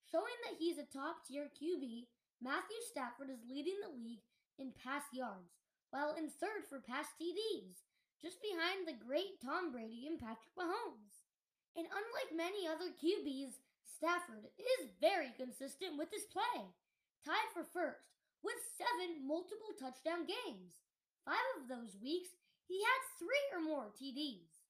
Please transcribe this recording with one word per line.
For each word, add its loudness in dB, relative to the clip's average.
Showing 2
that -6
he's 2
a -8
top-tier -4
Q 0
B, -8
Matthew -2
Stafford -6
is -10
leading -2
the -6
league -10
in -8
pass -2
yards, -6
while 2
in 0
third -2
for -8
pass -2
T -2
Ds, -2
just -8
behind 2
the -4
great 0
Tom 0
Brady -6
and -2
Patrick -6
Mahomes. -2
And -2
unlike -2
many 2
other 0
Q 4
Bs, -2
Stafford 0
is 4
very 8
consistent -4
with -2
his -4
play, 2
tied 4
for -4
first 0
with 0
seven 2
multiple -2
touchdown 0
games. -4
Five 4
of -6
those -6
weeks, -2
he 2
had 8
three 4
or 0
more 0
T -8
Ds. -6